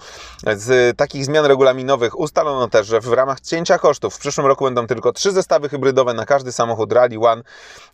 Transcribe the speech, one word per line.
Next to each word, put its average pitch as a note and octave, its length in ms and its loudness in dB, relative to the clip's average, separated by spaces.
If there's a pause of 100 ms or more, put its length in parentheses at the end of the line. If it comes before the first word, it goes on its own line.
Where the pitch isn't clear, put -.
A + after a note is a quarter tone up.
(560)
Z A#2+ 400 2
takich C#3+ 280 -4
zmian D3 220 0
regulaminowych C3 720 2
ustalono D3 500 -2
też, G#2+ 180 2
że A2+ 140 0
w A#2 120 -4
ramach C3 280 0
cięcia E3+ 380 -2
kosztów - 360 0
w - 40 -18
przyszłym C#3+ 280 -4
roku C#3 180 2
będą B2 220 -2
tylko A#2 260 -2
trzy - 200 -2
zestawy E3 360 0
hybrydowe C3 460 0
na A2 120 -6
każdy C3 260 -2
samochód A2 400 -2
Rally A#2+ 260 2
One, A#2 240 2 (520)